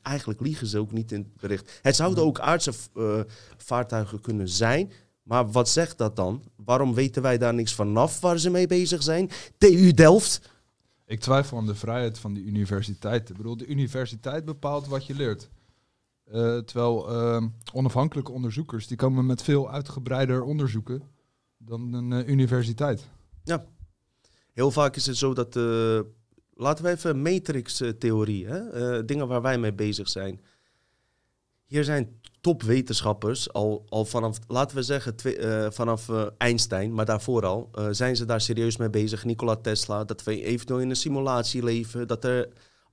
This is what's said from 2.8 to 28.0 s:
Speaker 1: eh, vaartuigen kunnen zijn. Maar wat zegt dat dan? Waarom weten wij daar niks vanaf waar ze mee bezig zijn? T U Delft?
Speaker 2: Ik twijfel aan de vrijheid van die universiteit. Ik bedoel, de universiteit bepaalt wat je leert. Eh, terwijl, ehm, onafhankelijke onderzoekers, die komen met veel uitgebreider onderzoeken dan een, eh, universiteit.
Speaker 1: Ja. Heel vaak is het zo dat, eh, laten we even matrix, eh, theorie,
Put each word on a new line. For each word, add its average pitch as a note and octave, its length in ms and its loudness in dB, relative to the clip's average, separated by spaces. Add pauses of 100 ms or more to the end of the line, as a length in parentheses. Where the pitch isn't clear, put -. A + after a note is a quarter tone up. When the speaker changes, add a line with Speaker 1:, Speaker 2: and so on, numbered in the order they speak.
Speaker 1:
eh, G#2+ 240 0 (380)
vaartuigen A2+ 640 -4
kunnen G#2 280 -4
zijn. A#2 420 0 (320)
Maar A2+ 280 0
wat A#2+ 180 4
zegt D#3+ 280 0
dat A2 180 -2
dan? G#2 280 -2 (120)
Waarom B2 380 0
weten B2+ 280 0
wij B2+ 160 2
daar A#2 160 2
niks A#2 200 -2
vanaf A2 460 0
waar F3 200 2
ze E3+ 100 0
mee F3+ 180 2
bezig F3 360 0
zijn? E3+ 260 0 (280)
T - 60 8
U F#3 280 12
Delft? D#3+ 500 8 (640)
Speaker 2:
Ik A2 140 -6
twijfel C3+ 380 2
aan A2 80 -2
de G#2 100 -2
vrijheid A#2 440 -4
van G#2 140 -8
die G2+ 100 -6
universiteit. G#2 840 -2
Ik F#2 80 -14
bedoel, A2+ 200 -8
de B2 80 -10
universiteit C3+ 800 -4
bepaalt D3 420 -6
wat C3+ 180 -6
je C#3 100 -10
leert. A#2+ 340 -4 (760)
Eh, A#2 340 -2
terwijl, A#2 520 -2
ehm, A#2 380 0 (260)
onafhankelijke C3 580 0
onderzoekers, B2 560 -6
die A#2+ 100 -8
komen C3 280 2
met B2+ 180 0
veel C#3+ 280 2
uitgebreider C3 720 -2
onderzoeken C3 580 -2 (560)
dan A#2 360 -10
een, B2 200 -4
eh, B2 140 -2
universiteit. B2 800 2 (360)
Speaker 1:
Ja. - 220 -4 (880)
Heel C3 180 2
vaak C#3+ 240 2
is C3+ 100 -2
het C3 120 -4
zo C3+ 160 0
dat, A#2+ 220 -4
eh, A2+ 440 2 (540)
laten D3+ 300 -2
we F3 60 2
even E3 320 -2
matrix, D#3 600 -2
eh, A#2+ 80 -2
theorie, G#2+ 580 0